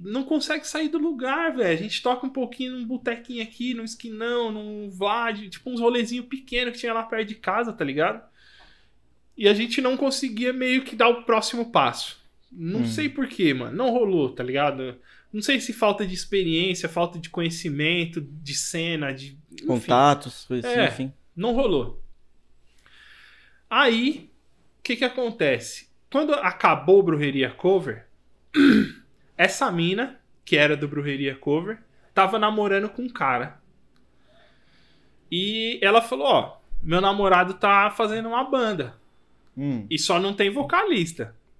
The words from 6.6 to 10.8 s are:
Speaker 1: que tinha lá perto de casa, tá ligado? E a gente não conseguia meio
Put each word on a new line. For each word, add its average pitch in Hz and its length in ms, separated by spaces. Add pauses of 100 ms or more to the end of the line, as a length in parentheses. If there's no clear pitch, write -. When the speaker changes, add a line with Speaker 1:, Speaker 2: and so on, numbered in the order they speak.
Speaker 1:
que 240 80
tinha 233 160
lá 226 80
perto 220 240
de 214 80
casa, 214 380
tá 165 120
ligado? 156 380 (1120)
E 208 120
a 208 60
gente 233 260
não 254 160
conseguia 254 560
meio 254 320